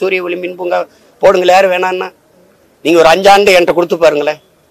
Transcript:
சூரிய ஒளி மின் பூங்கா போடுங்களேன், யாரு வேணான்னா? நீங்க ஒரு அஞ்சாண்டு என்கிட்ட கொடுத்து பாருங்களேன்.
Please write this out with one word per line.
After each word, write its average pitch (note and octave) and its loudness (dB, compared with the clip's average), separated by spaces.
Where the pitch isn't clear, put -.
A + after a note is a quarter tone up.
சூரிய F#3 -4
ஒளி F3 -8
மின் F3+ -12
பூங்கா F3+ -6
போடுங்களேன், F3+ 4
யாரு G3 2
வேணான்னா? F#3 -4
நீங்க E3+ 2
ஒரு D#3+ 4
அஞ்சாண்டு G3 2
என்கிட்ட E3+ 0
கொடுத்து F3 -4
பாருங்களேன். D3+ -2